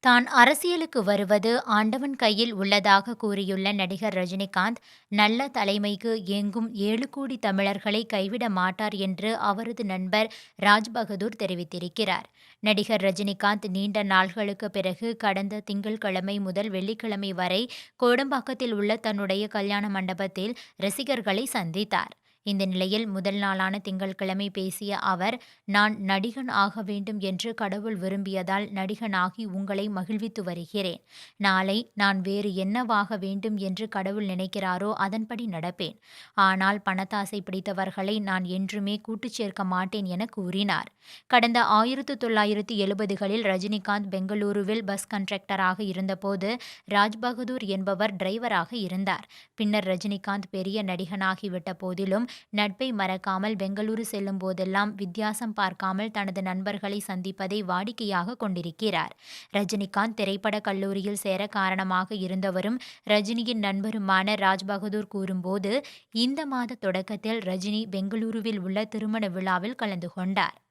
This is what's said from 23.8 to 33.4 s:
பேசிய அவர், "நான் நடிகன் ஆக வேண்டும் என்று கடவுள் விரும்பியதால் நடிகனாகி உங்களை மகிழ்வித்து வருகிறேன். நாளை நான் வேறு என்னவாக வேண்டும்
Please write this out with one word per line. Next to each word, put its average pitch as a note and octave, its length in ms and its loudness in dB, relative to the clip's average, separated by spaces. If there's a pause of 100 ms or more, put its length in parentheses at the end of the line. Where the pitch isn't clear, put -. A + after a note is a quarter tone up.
பேசிய G3 480 -4
அவர், G3 440 0 (220)
"நான் G#3 360 4
நடிகன் G#3 480 0
ஆக G3+ 340 2
வேண்டும் G3+ 380 -4
என்று F#3+ 340 -2
கடவுள் G#3 420 -4
விரும்பியதால் F#3+ 760 -2
நடிகனாகி G3 720 -2
உங்களை G3 440 -2
மகிழ்வித்து G#3 560 -4
வருகிறேன். F3 600 -4 (320)
நாளை G3 580 2
நான் G3 260 2
வேறு G3 340 -2
என்னவாக G#3 640 0
வேண்டும் G3 400 -4